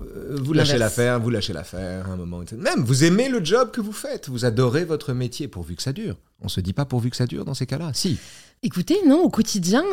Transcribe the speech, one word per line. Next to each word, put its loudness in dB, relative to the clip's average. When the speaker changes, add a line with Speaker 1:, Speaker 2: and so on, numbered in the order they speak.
Speaker 1:
euh, -10
vous -2
lâchez 4
Speaker 2:
L'inverse. 2
Speaker 1:
l'affaire, 2
vous 0
lâchez -2
l'affaire, -8
un -6
moment, -8
et -10
cetera. -2
Même 2
vous 4
aimez 4
le 0
job 4
que -4
vous -6
faites, -10
vous -2
adorez 2
votre -4
métier, -4
pourvu -10
que -10
ça -4
dure. -6
On -8
se -4
dit -4
pas -2
pourvu 0
que -8
ça 0
dure -6
dans -6
ces -4
cas-là, -6
si. 0
Speaker 2:
Écoutez, 0
non, 8
au 6
quotidien, 2